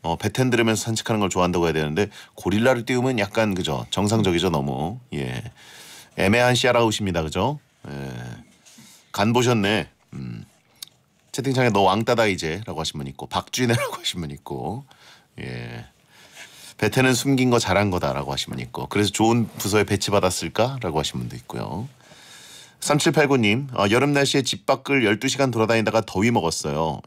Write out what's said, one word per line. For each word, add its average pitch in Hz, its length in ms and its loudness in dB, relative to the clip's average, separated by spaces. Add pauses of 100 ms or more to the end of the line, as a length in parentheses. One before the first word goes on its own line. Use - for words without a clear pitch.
어, 82 140 -2
베텐 127 340 -2
들으면서 113 320 2
산책하는 113 360 -2
걸 95 120 0
좋아한다고 90 340 2
해야 80 80 2
되는데 78 360 0 (260)
고릴라를 117 500 2
띄우면 127 320 0
약간, 101 380 0
그죠? 76 340 -4
정상적이죠, 95 640 2
너무. 73 480 -4 (160)
예. 64 280 -6 (720)
애매한 120 380 4
씨알아웃입니다, 110 680 2
그죠? 98 360 -2 (300)
예. 69 220 -10 (1000)
간 107 220 2
보셨네. 107 560 2 (240)
음. 60 320 -12 (840)
채팅창에 127 400 0
"너 101 100 4
왕따다 113 460 2
이제"라고 85 520 -4
하신 80 200 -6
분 69 80 -8
있고, 69 180 -14
"박쥐네라고" 123 680 -2
<laughs> - 20 -10
하신 - 240 -8
분 76 80 -8
있고, 71 560 -10 (540)
예. 120 460 -12 (920)
"베텐은 127 380 2
숨긴 127 340 2
거 120 80 6
잘한 101 320 2
거다"라고 71 420 -2
하신 - 200 -6
분 - 80 -8
있고, - 260 -10
"그래서 101 240 0
좋은 113 380 2 (100)
부서에 104 280 2
배치받았을까"라고 95 1120 -2
하신 67 200 -4
분도 60 180 -10
있고요. 60 520 -10 (920)
삼칠팔구 147 560 4
님, 113 360 2
어, 101 180 2
여름 143 220 4
날씨에 139 280 2
집 - 240 -4
밖을 135 380 2
열두 107 240 2
시간 131 240 0
돌아다니다가 110 540 2
더위 110 260 0
먹었어요. 80 760 -2